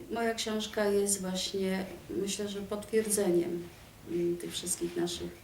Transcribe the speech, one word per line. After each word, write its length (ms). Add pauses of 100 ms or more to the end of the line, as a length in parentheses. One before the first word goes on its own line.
(120)
moja 220
książka 520
jest 360
właśnie, 640 (240)
myślę, 380
że 140
potwierdzeniem, 1000 (480)
mm, 260
tych 140
wszystkich 440
naszych 360 (120)